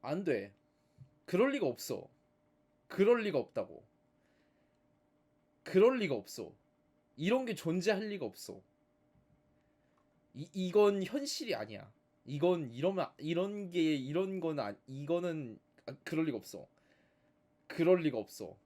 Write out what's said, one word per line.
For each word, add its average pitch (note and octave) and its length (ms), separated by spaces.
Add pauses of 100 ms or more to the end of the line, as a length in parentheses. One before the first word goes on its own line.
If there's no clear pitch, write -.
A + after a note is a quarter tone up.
안 D#3+ 200
돼. G#2 300 (720)
그럴 A#3 260
리가 C4 140
없어. - 420 (800)
그럴 A3+ 360
리가 F3 160
없다고. G#2 440 (1800)
그럴 A3+ 340
리가 F3 160
없어. G2+ 380 (640)
이런 A#3 300
게 A3 100
존재할 F#3+ 540
리가 F#3+ 160
없어. F#2+ 360 (1700)
이, C#3 180
이건 G3 500
현실이 C#4 520
아니야. G#2+ 360 (340)
이건 D3 460
이러면, E3 460
이런 F#3 540
게, D#3+ 240
이런 F3 440
건 D#3+ 200
아-, G#2 160 (120)
이거는, D3 720 (260)
아, C#3 180
그럴 D#3+ 220
리가 B2+ 120
없어. - 300 (1000)
그럴 F3 340
리가 C#3 160
없어. G2 380 (100)